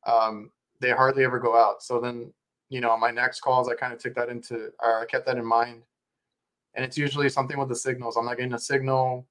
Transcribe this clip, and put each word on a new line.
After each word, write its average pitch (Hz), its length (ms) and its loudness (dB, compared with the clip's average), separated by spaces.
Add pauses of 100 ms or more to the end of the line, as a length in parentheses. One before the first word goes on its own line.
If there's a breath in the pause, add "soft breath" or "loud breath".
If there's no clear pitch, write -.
Um, 110 460 0 (280)
they 123 120 0
hardly 131 320 4
ever 123 160 2
go 117 160 2
out. 110 280 6
So 123 160 -2
then, 120 340 -6 (360)
you 127 120 -6
know, 120 100 2
on 113 80 4
my 117 120 2
next 123 300 -2
calls, 127 280 2
I 120 60 -2
kinda 123 220 -6
took 123 180 -8
that 120 140 -2
into, 117 500 -10
or 113 200 2
I 113 60 -4
kept 127 200 -4
that 127 120 0
in 120 80 -4
mind. 117 380 0 (920)
And 127 100 -4
it's 127 120 -8
usually 143 320 0
something 139 280 -2
with 135 120 -2
the 123 60 -2
signals. 123 420 -4
I'm 117 80 0
not 120 120 -4
getting 127 160 -4
a 120 60 -4
signal. 131 720 0